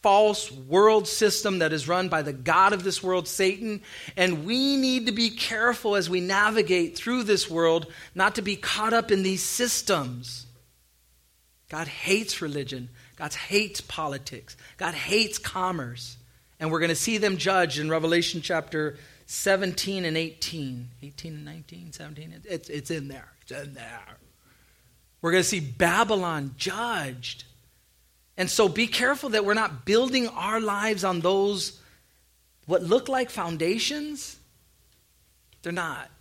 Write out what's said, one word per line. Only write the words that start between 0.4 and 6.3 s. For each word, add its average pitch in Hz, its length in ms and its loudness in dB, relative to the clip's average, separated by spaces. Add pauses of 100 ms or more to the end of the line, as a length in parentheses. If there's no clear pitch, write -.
world 190 560 6
system 196 520 2
that 160 120 2
is 147 160 -4
run 180 220 0
by 156 140 0
the 147 100 -4
god 170 400 4
of 185 100 -4
this 185 200 -2
world, 185 240 0
Satan. 202 560 -2 (340)
And 180 260 2
we 262 320 2
need 254 300 2
to 247 60 0
be 226 180 0
careful 226 680 0
as 175 140 0
we 180 100 0
navigate 185 800 2